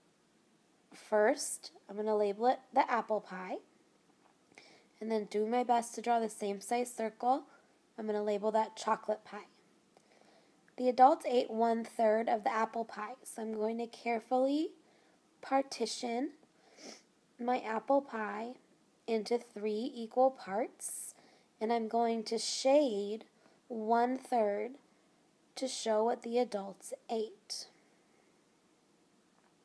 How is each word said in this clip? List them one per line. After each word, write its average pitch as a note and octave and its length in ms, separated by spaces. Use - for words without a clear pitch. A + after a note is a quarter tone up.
first, - 800
I'm G3+ 60
gonna G#3+ 220
label G#3 300
it C4 120
the C4 180
apple A3 300
pie, F#3 380
and A3 100
then G#3+ 220
do G#3+ 140
my B3 180
best A#3 320
to A3 60
draw A#3 180
the A3 80
same G3+ 320
size A#3+ 340
circle. A#3+ 500
I'm A3 80
gonna G#3 160
label G#3 300
that A3 240
chocolate - 480
pie. - 240
The B3+ 140
adults C4 360
ate B3+ 240
one-third A3+ 800
of G#3 160
the - 80
apple A3+ 320
pie, A3 400
so - 200
I'm A3 100
going A3 240
to A#3 100
carefully C4 840
partition B3+ 880
my B3 180
apple A3+ 420
pie A3 520
into A3+ 320
three G#3+ 560
equal A#3+ 340
parts, - 840
and A3 140
I'm A3+ 140
going A3+ 380
to A3+ 120
shade A3 880
one-third A#3 1080
to F3 120
show G#3+ 360
what A#3+ 180
the A#3 160
adults G3 560
ate. - 560